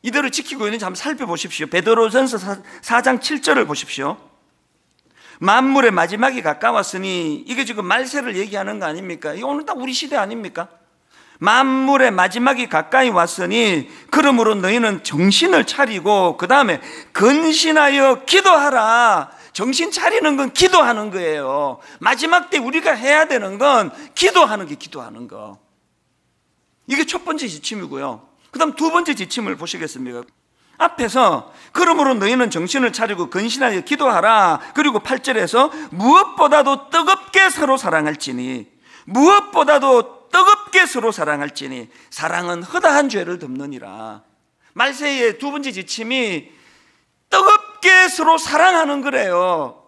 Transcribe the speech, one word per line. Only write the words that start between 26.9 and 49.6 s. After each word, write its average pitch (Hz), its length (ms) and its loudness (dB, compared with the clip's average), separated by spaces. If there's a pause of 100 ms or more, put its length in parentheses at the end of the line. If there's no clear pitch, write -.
첫 349 200 -8
번째 311 240 -6
지침이고요. 139 760 -10 (240)
그다음 311 240 -4
두 320 160 -2
번째 330 220 -2
지침을 214 440 -8
보시겠습니까? 131 680 -10 (540)
앞에서 233 760 0 (200)
"그러므로 302 400 2
너희는 226 360 0
정신을 202 440 -2
차리고 202 360 -4
근신하여 220 520 -2
기도하라." 214 800 2 (120)
그리고 277 260 0
팔 262 220 -4
절에서 247 480 0 (220)
"무엇보다도 277 1000 4
뜨겁게 381 600 2
서로 277 280 0
사랑할지니", 139 880 -4 (380)
무엇보다도 285 1300 2
뜨겁게 370 540 4
서로 226 260 -2
사랑할지니, 143 800 -6 (200)
"사랑은 170 540 -6
허다한 294 460 2
죄를 180 280 -6
덮느니라." 123 840 -14 (500)
말세의 262 680 -2
두 285 120 -6
번째 277 220 -8
지침이 220 760 -6 (800)
뜨겁게 381 800 4
서로 330 280 2
사랑하는 320 640 2
거래요. 180 880 -2